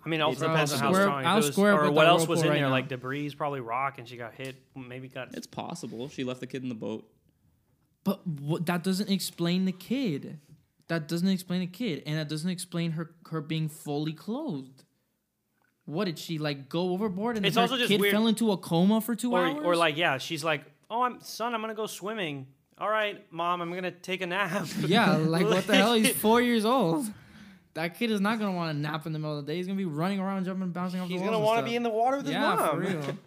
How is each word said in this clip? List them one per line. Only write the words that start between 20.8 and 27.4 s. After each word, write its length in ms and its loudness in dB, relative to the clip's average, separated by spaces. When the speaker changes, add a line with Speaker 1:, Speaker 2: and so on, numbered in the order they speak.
Speaker 1:
"Oh, 120 -2
I'm, 200 0
son, 340 -6
I'm 60 -4
gonna 140 -6
go 120 -4
swimming." 600 -6
"All 120 -4
right, 420 -2
Mom, 300 -2
I'm 120 -4
gonna 180 -4
take 300 -6
a 60 -4
nap." 460 -2
<laughs> 60 -4
Speaker 3:
Yeah, 380 4
like, 300 2
what 200 4
the 80 4
hell? 200 6
He's 120 4
Speaker 1:
Like 80 2
Speaker 3:
four 260 4
years 240 4
old. 400 2